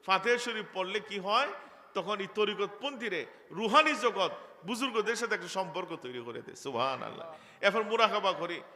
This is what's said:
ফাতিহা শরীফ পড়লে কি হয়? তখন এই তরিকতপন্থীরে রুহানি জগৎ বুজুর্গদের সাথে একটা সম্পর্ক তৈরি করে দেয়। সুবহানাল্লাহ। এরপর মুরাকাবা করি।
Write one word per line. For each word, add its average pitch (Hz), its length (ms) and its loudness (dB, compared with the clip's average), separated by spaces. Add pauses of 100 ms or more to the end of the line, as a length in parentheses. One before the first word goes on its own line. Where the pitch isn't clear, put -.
ফাতিহা 190 380 6
শরীফ 220 280 -4
পড়লে 190 260 -2 (100)
কি 202 80 -6 (100)
হয়? 247 220 2 (460)
তখন 196 280 0
এই 190 60 -6 (100)
তরিকতপন্থীরে 208 840 -2 (360)
রুহানি 277 360 6 (120)
জগৎ 190 260 2 (360)
বুজুর্গদের 226 540 0
সাথে 220 160 0
একটা 175 220 -8
সম্পর্ক 175 300 -4 (160)
তৈরি 123 220 -8
করে 117 180 -10
দেয়। - 200 -14
সুবহানাল্লাহ। 131 640 -2 (380)
এরপর 208 260 4
মুরাকাবা 208 400 4 (100)
করি। 170 160 -4 (180)